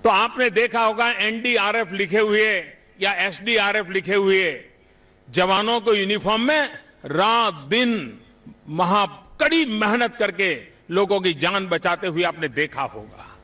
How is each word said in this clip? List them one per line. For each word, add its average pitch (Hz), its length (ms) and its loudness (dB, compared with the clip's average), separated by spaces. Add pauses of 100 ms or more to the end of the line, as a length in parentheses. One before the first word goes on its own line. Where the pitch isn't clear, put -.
तो 269 60 6
आपने 233 400 2
देखा 226 360 0
होगा 220 240 0
एनडीआरएफ 220 800 0
लिखे 196 280 0
हुए 214 580 0 (240)
या 196 100 0
एसडीआरएफ 202 800 0
लिखे 190 260 -2
हुए 190 500 2 (640)
जवानों 196 520 2
को 214 120 2
यूनिफॉर्म 202 480 0
में 294 380 0 (260)
रात 208 480 2
दिन 165 680 -2 (480)
महा-, 180 720 -2
कड़ी 311 260 2
मेहनत 220 500 0
करके 180 520 -2 (240)
लोगों 190 300 2
की 180 120 0
जान 185 340 -2
बचाते 175 400 -2
हुए 170 160 -2
आपने 160 240 -2
देखा 143 340 -4
होगा। 107 640 -12